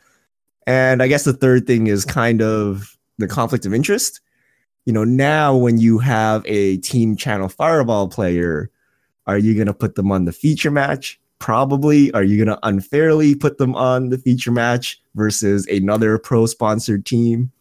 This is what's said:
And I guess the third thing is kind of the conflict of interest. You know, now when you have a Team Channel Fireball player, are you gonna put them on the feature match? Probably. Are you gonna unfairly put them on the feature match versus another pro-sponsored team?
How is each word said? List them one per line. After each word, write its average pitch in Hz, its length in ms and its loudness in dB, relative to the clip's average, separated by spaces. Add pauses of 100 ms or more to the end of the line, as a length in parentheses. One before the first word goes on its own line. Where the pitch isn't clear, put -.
(640)
And 131 380 2
I 127 40 2
guess 143 180 0
the 139 80 2
third 127 340 2
thing 113 200 2
is 101 180 0
kind 117 360 0
of 104 560 -2 (200)
the 107 100 -4
conflict 117 380 -4
of 95 80 -4
interest. 156 480 -2 (640)
You 120 80 -2
know, 107 100 0
now 139 520 2
when 120 220 2
you 113 220 4
have 110 460 0
a 98 320 0
Team 110 400 -2
Channel 98 320 -6
Fireball 120 580 0
player, 87 600 -4 (580)
are 101 100 0
you 107 200 2
gonna 104 160 0
put - 220 -6
them 98 160 0
on 92 140 0
the 87 60 -2
feature 151 400 -2
match? 143 480 -4 (200)
Probably. 139 720 2
Are 104 100 0
you 104 200 2
gonna 107 200 -2
unfairly 147 720 2
put 143 220 -2
them 131 180 0
on 127 320 0
the 127 100 -2
feature 123 340 -2
match 120 500 -2 (140)
versus 101 520 -2
another 107 500 0
pro-sponsored 113 880 -2
team? 117 560 -2